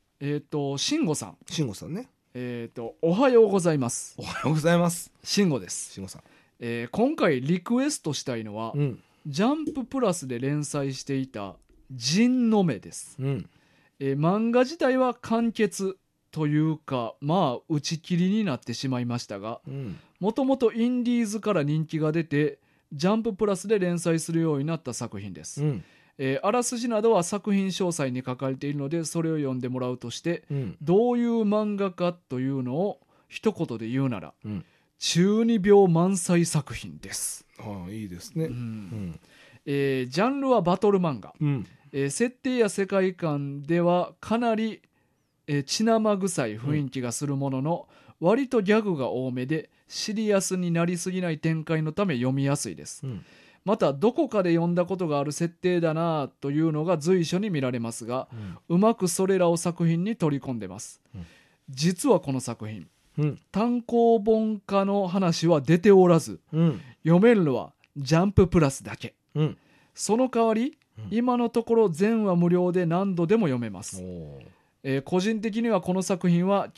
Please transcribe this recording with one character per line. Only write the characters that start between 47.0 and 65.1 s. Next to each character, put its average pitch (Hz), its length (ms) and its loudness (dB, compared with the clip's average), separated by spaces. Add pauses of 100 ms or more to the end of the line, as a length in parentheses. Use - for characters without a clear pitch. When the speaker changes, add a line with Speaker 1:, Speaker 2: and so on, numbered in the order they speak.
Speaker 1:
が 120 120 -4
す - 120 -6
る 139 100 -2
も 139 140 -2
の 131 140 -2
の、 165 240 -4 (320)
Speaker 2:
う 160 60 -4
ん。 - 20 4
Speaker 1:
割 240 200 2
と 240 140 2
ギ 202 140 2
ャ 226 80 2
グ 196 120 -2
が 131 140 -2
多 127 220 -4
め 127 160 -4
で、 151 240 -4 (160)
シ - 260 -8
リ 214 200 0
ア 196 60 4
ス 190 160 -4
に 175 160 -2
な 165 140 2
り 175 120 -2
す 180 140 -6
ぎ 185 80 -4
な 175 120 -2
い 151 80 -6
展 160 240 -2
開 156 180 -2
の 156 120 -2
た 202 120 0
め 165 100 0
読 123 160 0
み 135 140 0
や 139 100 2
す 120 140 -6
い 87 60 -10
で 73 100 -16
す。 - 200 -16
Speaker 2:
う 131 40 -8
ん。 101 160 -12 (400)
Speaker 1:
ま 208 120 0
た、 156 160 2
ど 185 200 2
こ 294 160 0
か 214 120 0
で 175 140 2
読 170 160 2
ん - 20 0
だ 175 120 2
こ 185 120 -6
と 185 100 -2
が 147 120 0
あ 139 40 0
る 147 80 -4
設 170 220 -4
定 180 280 0
だ 160 120 0
な 160 460 -2
と 139 100 -4
い 147 120 0
う 160 100 4
の 151 120 -2
が 175 140 0
随 165 280 2
所 170 120 -2
に 208 120 -2
見 156 120 -2
ら 127 100 0
れ 123 80 -4
ま 117 120 -4
す 117 140 -12
が、 123 220 -6 (420)
Speaker 2:
う 165 40 0
ん。 - 20 4
Speaker 1:
う - 40 6
ま 226 160 4
く 185 120 -2
そ 190 200 0
れ 190 100 2
ら 175 120 4
を 170 80 2
作 170 280 -2
品 165 180 2
に 220 120 -4
取 143 240 0
り - 40 -14
込 135 100 -6
ん 117 60 -6
で 101 80 -10
ま 95 120 -12
す。 - 220 -18 (120)
Speaker 2:
う 110 60 -14
ん。 85 60 -14 (440)
Speaker 1:
実 165 400 -2
は 190 100 6
こ 143 120 -6
の 131 80 -2
作 113 280 -8
品、 107 200 -12 (300)
Speaker 2:
う 147 80 0
ん。 139 140 -4 (120)
Speaker 1:
単 240 300 0
行 233 380 4
本 220 400 0
化 196 260 0
の 196 220 0
話 175 380 2